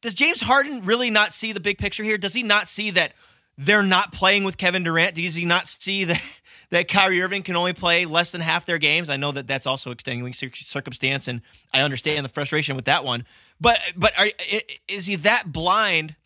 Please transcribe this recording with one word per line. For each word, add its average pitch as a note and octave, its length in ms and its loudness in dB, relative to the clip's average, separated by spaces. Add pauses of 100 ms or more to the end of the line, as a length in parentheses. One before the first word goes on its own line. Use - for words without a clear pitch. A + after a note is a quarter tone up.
does A3+ 120 -6
James D#4+ 280 0
Harden C4+ 420 2
really A#3 260 2
not G#3+ 240 2
see A3 180 -4
the G3+ 80 -6
big G3+ 180 -2
picture G3+ 260 -6
here? G#3+ 140 -2
Does F#3+ 160 -4
he B3 100 -4
not G#3 240 4
see G#3+ 240 -4
that E3+ 220 2 (440)
they're G3+ 260 4
not F#3+ 280 4
playing G3 320 4
with F#3+ 140 -4
Kevin F3+ 260 0
Durant? E3 320 2
Does E3+ 200 -4
he F3 100 -4
not F3 220 2
see G3 380 -4
that, E3 160 -2 (240)
<laughs> - 260 -20
that F3 160 2
Kyrie F#3+ 340 4
Irving F#3+ 220 -4
can F3+ 120 -4
only F3 180 0
play F3 320 2
less E3+ 260 0
than E3+ 100 -6
half E3 240 -2
their E3+ 140 -2
games? D3+ 320 0
I C#3 60 -2
know C#3+ 140 -2
that C3+ 140 -6
that's C#3 220 -4
also C3 240 -4
extenuating B2 420 -8
cir-, C3 220 -8
circumstance, C#3 720 -4
and A#2+ 140 -6 (300)
I C3 100 2
understand C#3+ 440 -2
the B2+ 40 -8
frustration C#3+ 460 -2
with B2+ 100 -8
that C#3 200 2
one. A#2+ 180 -4 (380)
But, A3+ 180 4 (160)
but F#3 220 2
are, G3 80 6
i-, G3+ 360 -2 (260)
is F#3+ 180 -6
he G3 120 -2
that G3+ 340 0
blind E3+ 640 0 (100)